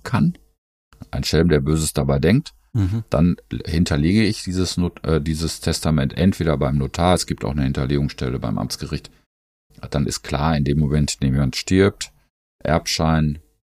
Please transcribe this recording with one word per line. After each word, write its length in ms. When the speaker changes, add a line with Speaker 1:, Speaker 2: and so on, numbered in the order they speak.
Speaker 1:
kann, 340
ein 120
Schelm, 260
der 100
Böses 340
dabei 260
denkt, 340
Speaker 2:
Mhm. 360
Speaker 1:
dann 280
hinterlege 580
ich 200
dieses 340
Not-, 280
äh, 160
dieses 400
Testament 560
entweder 400
beim 200
Notar, 380
es 120
gibt 180
auch 60
eine 120
Hinterlegungsstelle 760
beim 180
Amtsgericht. 520
Dann 160
ist 160
klar, 340
in 60
dem 160
Moment, 400
in 80
dem 80
jemand 200
stirbt, 560
Erbschein, 760